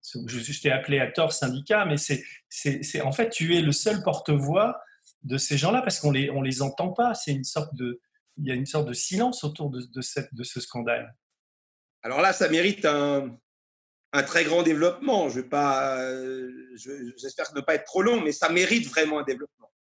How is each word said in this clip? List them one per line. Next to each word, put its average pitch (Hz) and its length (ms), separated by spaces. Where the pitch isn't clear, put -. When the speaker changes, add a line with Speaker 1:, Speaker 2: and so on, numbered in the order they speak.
Speaker 1:
je, 120 360
je 143 220
t'ai 143 100
appelé 135 280
à 127 120
tort 160 220
syndicat, 139 520
mais 151 120
c'est, 135 260
c'est, - 360
c'est, - 180
en 135 100
fait, 226 180
tu 170 260
es 170 60
le 151 100
seul 214 320
porte-voix 151 760
de 131 140
ces 143 200
gens-là 196 240
parce 226 180
qu'on 151 120
les, 139 180
on 135 120
les 131 200
entend 170 320
pas. 233 220
C'est - 160
une 135 120
sorte 151 320
de, 120 240
il 151 80
y 127 60
a - 20
une 135 140
sorte 151 200
de 123 60
silence 233 500
autour 147 280
de, 127 100
de 123 200
cette, 135 320
de 117 100
ce 123 180
scandale. 117 520
Speaker 2:
Alors 131 180
là, 185 100
ça 165 160
mérite 175 380
un, 143 500
un 139 100
très 170 200
grand 165 180
développement. 175 640
Je 123 140
vais 127 80
pas, 135 500
euh, 127 760
je, 120 160
j'espère - 380
ne 139 60
pas 156 140
être 147 100
trop 190 180
long, 233 180
mais 151 100
ça 160 180
mérite 185 380
vraiment 156 320
un 143 40
développement. 135 480